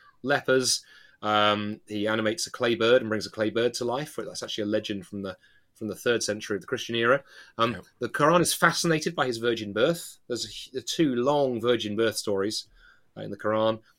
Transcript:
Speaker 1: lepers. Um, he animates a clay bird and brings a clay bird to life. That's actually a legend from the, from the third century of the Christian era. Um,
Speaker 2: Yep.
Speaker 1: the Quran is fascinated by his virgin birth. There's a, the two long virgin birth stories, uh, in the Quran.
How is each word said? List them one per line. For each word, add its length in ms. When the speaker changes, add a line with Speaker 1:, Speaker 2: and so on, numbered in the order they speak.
Speaker 1:
lepers. 640
Um, 640
he 200
animates 400
a 40
clay 240
bird 260
and 80
brings 180
a 40
clay 180
bird 260
to 120
life. 320
That's 240
actually 220
a 20
legend 400
from 160
the, 140
from 140
the 60
third 280
century 340
of 40
the 60
Christian 300
era. 260
Um, 140
Speaker 2:
Yep. 120
Speaker 1:
the 80
Quran 320
is 140
fascinated 600
by 120
his 120
virgin 340
birth. 460
There's 440
a, 40
the 60
two 320
long 460
virgin 360
birth 200
stories, 500
uh, 40
in 100
the 60
Quran. 440